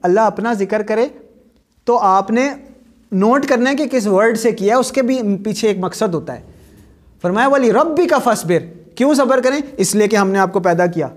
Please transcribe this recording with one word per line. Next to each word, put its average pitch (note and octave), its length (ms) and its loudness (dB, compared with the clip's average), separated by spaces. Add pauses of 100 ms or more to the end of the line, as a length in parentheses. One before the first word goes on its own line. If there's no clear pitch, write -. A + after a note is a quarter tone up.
अल्लाह G3+ 220 2
अपना A3 280 -2
जिक्र G#3 280 -2
करे A3 280 -2 (760)
तो A#3+ 80 2
आपने G3+ 500 2 (640)
नोट A3+ 340 2
करना B3+ 240 2
है C#4+ 60 0
कि D4+ 120 -2
किस A3+ 200 -2
word G#3+ 300 2
से A3+ 140 0
किया, G#3 280 0
उसके B3 220 -2
भी B3+ 200 0 (180)
पीछे G#3+ 300 -2
एक F#3 100 -2
मकसद F#3+ 340 -4
होता C3+ 200 -6
है। A2+ 100 -16 (800)
फरमाया, G#3 240 0
"वली C4+ 240 2
रब्बिका D#4 480 2
फस्बिर", E3+ 540 -2 (240)
क्यों C#4 180 2
सब्र C4 260 2
करें? C4+ 200 -2 (140)
इसलिए G#3 320 0
कि A3 80 0
हमने G3 240 0
आपको F#3+ 220 0
पैदा F3 260 2
किया। D#3+ 300 -4